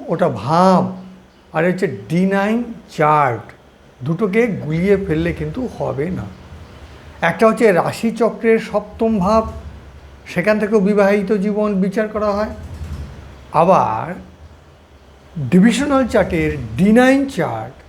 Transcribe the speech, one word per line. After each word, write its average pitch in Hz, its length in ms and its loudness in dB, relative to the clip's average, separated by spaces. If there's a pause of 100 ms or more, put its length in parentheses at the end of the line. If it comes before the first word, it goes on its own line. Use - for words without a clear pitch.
ওটা 170 200 0
ভাব 156 680 2 (560)
আর 160 120 0
হচ্ছে 175 320 -2 (120)
ডি 175 180 2
নাইন 202 380 0 (320)
চার্ট 147 560 2 (520)
দুটোকে 202 420 0
গুলিয়ে 165 500 0
ফেললে 165 360 -2
কিন্তু 156 360 -6 (100)
হবে 139 320 -4
না। 117 300 -10 (800)
একটা 180 280 2
হচ্ছে 220 240 4
রাশিচক্রের 220 880 0
সপ্তম 220 600 -4
ভাব, 220 340 0 (720)
সেখান 208 340 0
থেকেও 214 200 2
বিবাহিত 202 520 2
জীবন 208 480 0
বিচার 208 280 0
করা 208 240 -2
হয়। 208 160 -2 (1040)
আবার 143 600 2 (1200)
ডিভিশনাল 233 680 2
চার্টের 175 520 0 (180)
ডি 196 160 4
নাইন 262 360 4
চার্ট 123 460 -6 (140)